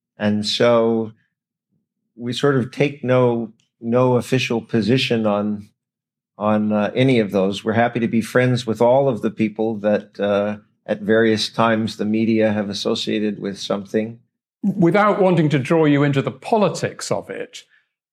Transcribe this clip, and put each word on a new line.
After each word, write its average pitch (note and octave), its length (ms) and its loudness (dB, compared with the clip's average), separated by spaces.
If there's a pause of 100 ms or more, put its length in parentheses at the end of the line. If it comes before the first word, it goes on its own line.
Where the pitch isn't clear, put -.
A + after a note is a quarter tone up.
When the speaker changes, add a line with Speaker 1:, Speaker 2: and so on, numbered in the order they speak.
(160)
Speaker 1:
And G#2 300 -2
so A#2 680 2 (1040)
we A#2+ 160 -8
sort C#3 240 2
of A#2 140 -2
take D3 340 -4
no, B2 480 2 (280)
no B2 360 2
official A#2+ 440 -2
position A2+ 680 0
on, G#2 420 -2 (720)
on, G#2+ 340 0
uh, G#2 240 0
any B2+ 240 4
of G2 100 -2
those. G2 320 0
We're G#2+ 120 -2
happy A#2 260 0
to A2+ 80 -2
be A2 140 -2
friends B2+ 440 0
with A2 140 -2
all C3 280 4
of G#2 140 -4
the A2 80 -2
people A2 480 -4
that, G#2 400 -2
uh, G2+ 380 0 (280)
at G#2+ 160 -4
various A2 480 2
times A2+ 480 0
the G#2 80 -6
media A2 480 0
have G#2 160 -4
associated G#2+ 720 -4
with G2 160 -8
something. A2 600 -6 (460)
Speaker 2:
Without G3 580 2
wanting E3+ 280 2
to D3 100 0
draw D#3+ 240 0
you C#3+ 180 4
into C#3 200 0
the A#2+ 100 -4
politics - 800 -2
of - 180 -8
it, - 320 -12 (500)